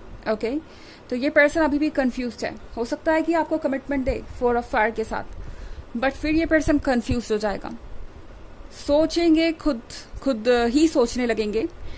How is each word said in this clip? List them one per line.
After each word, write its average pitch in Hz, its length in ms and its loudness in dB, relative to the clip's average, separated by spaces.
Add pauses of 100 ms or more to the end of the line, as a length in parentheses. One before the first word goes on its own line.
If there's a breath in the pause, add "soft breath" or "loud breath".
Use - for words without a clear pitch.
(320)
ओके, 226 260 -2 (520 loud breath)
तो 247 60 -2
ये 269 140 0
person 294 300 4
अभी 294 180 4
भी 302 120 2
confused 247 540 -2
है। - 100 -4 (220)
हो 240 80 -2
सकता 294 280 0
है 320 100 4
कि 320 100 0
आपको 320 260 0
commitment 269 460 -2
दे 254 180 -2 (200)
four 240 140 4
of 240 80 0
fire 226 300 2
के 220 100 -2
साथ, - 200 -6 (720 loud breath)
but 254 140 2
फिर 302 240 -2
ये 320 120 4
person 311 320 4
confused 240 540 0
हो 214 60 0
जाएगा। 208 320 -4 (1160)
सोचेंगे, 320 680 4
खुद, 285 300 -2 (400)
खुद 240 260 0
ही 240 400 4
सोचने 247 380 2
लगेंगे। 220 420 0 (300 loud breath)